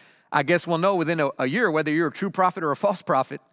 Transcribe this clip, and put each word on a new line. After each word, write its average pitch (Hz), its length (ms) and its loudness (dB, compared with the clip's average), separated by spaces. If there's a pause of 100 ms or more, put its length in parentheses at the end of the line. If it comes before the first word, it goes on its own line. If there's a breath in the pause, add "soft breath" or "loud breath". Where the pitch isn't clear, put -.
(340 soft breath)
I 143 100 2
guess 170 240 2
we'll 165 120 0
know 190 180 2
within 160 240 0
a, 139 80 2 (100)
a 131 80 0
year 190 240 0
whether 156 200 0
you're 156 180 2
a - 20 -2
true 196 180 -6
prophet 185 320 0
or 151 100 -2
a 135 40 -2
false 202 260 -2
prophet." 143 380 -2 (140)